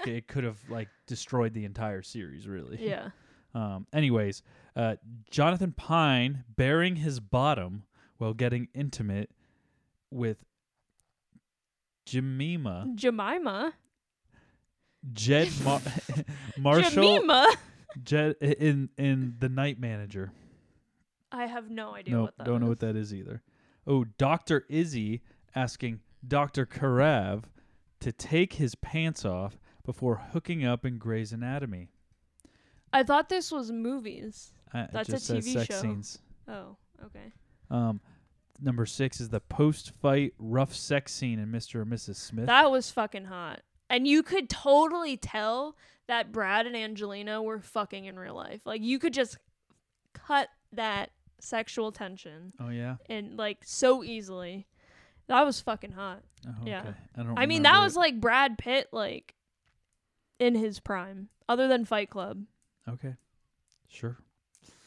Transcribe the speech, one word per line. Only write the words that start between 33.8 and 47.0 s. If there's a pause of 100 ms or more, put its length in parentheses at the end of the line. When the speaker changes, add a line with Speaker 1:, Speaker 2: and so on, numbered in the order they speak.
Speaker 1:
Uh,
it
Speaker 2:
That's
Speaker 1:
just
Speaker 2:
a
Speaker 1:
says
Speaker 2:
T
V
Speaker 1:
sex
Speaker 2:
show.
Speaker 1:
scenes. (300)
Speaker 2:
Oh, (280)
okay. (380)
Speaker 1:
Um, (600)
number
six
is
the
post-fight
rough
sex
scene
in
Mister
and
Missus
Smith.
Speaker 2:
That
was
fucking
hot. (300)
And
you
could
totally
tell (320)
that
Brad
and
Angelina